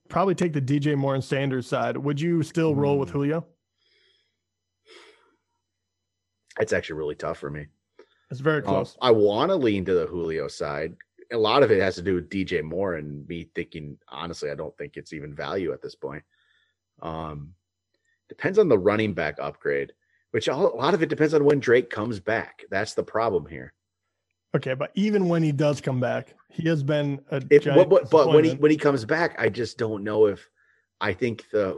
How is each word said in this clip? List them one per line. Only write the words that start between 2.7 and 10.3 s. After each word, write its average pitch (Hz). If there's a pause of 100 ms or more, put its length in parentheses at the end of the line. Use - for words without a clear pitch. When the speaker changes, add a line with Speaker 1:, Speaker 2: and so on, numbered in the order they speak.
Speaker 1:
roll 143
with 135
Speaker 2:
Hmm. -
Speaker 1:
Julio? 147 (3250)
Speaker 2:
It's 110
actually 85
really 76
tough 78
for 73
me. 73 (640)
Speaker 1:
It's 131
very 151
Speaker 2:
Uh, -
Speaker 1:
close. -
Speaker 2:
I 127
wanna 110
lean 104
to 95
the 85
Julio 80